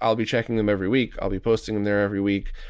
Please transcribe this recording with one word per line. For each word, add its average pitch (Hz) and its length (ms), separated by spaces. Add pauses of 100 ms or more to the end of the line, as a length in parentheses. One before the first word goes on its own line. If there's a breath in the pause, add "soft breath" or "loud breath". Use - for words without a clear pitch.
I'll 113 140
be 113 100
checking 117 300
them 107 120
every 95 200
week. 120 340
I'll 98 80
be 95 80
posting 110 380
them 101 80
there 104 160
every 101 200
week. 98 320 (180 loud breath)